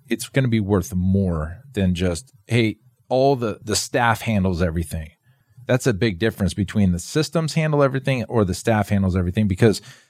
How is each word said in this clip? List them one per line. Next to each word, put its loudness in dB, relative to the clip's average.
it's -4
gonna 0
be 2
worth 0
more 0
than 2
just, -4
"Hey, 0
all 2
the, -4
the -4
staff 0
handles 0
everything." -4
That's 0
a 2
big -2
difference -2
between 0
the -2
systems -4
handle 0
everything 0
or 2
the 0
staff 0
handles 2
everything, 0
because 4